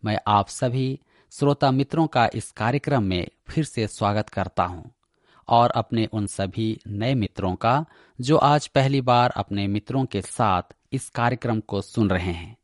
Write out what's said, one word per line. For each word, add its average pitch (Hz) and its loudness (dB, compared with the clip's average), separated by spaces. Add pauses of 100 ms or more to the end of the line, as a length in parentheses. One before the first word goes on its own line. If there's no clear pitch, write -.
मैं 107 -2
आप 104 4
सभी 131 -4 (320)
श्रोता 143 2
मित्रों 143 2
का 123 2
इस - -8
कार्यक्रम 131 0
में 92 -2 (200)
फिर 160 -2
से 113 -4
स्वागत 104 -2
करता 92 -2
हूं 85 -8 (640)
और 120 4
अपने 113 -2
उन 104 -2
सभी 107 -4
नए 104 -2
मित्रों 95 -2
का 127 0 (340)
जो 135 2
आज 147 4
पहली 135 2
बार 123 4
अपने 101 -4
मित्रों 107 -2
के 104 -4
साथ 95 0 (300)
इस 131 -6
कार्यक्रम 120 -2
को 101 -6
सुन 104 0
रहे 92 0
हैं। 85 -12